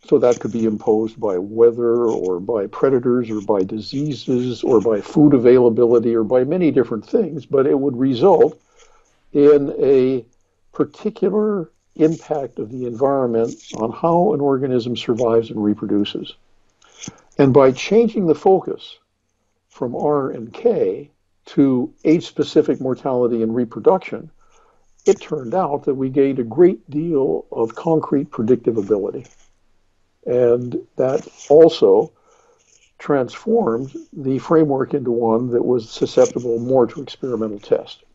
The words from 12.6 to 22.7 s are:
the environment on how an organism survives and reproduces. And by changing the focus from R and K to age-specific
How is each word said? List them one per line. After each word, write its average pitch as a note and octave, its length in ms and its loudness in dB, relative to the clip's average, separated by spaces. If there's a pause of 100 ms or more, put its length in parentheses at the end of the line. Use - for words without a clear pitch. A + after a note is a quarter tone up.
the B2+ 160 -10
environment A#2+ 680 -2 (220)
on A2+ 140 -4
how E3 420 0
an C#3+ 60 -2
organism C3 560 -2
survives A#2 540 0
and A2 140 -6
reproduces. G#2 720 -2 (1040)
And C#3 120 4
by C3+ 200 6
changing G#3 560 0
the D3+ 80 4
focus - 640 -2 (680)
from B2+ 260 -8
R D3 340 -2
and A#2 240 -12
K C#3+ 560 -2 (360)
to C3+ 460 0 (140)
age-specific D3+ 720 0